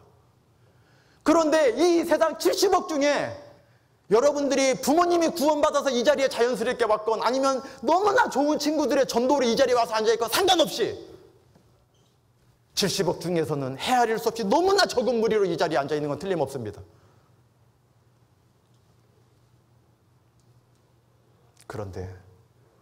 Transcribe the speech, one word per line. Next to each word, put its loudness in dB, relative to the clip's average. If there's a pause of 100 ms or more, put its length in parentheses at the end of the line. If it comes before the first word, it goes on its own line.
(1200)
그런데 4
이 2
세상 0
칠십억 0
중에 -2 (680)
여러분들이 2
부모님이 2
구원받아서 0
이 0
자리에 2
자연스럽게 -2
왔건 0
아니면 0 (220)
너무나 2
좋은 0
친구들의 0
전도로 0
이 2
자리에 2
와서 0
앉아있건 0
상관없이 0 (1600)
칠십억 -2
중에서는 -4
헤아릴 0
수 -2
없이 -6
너무나 2
적은 -2
무리로 2
이 -4
자리에 0
앉아있는 -2
건 -6
틀림없습니다. -6 (4000)
그런데 -10 (680)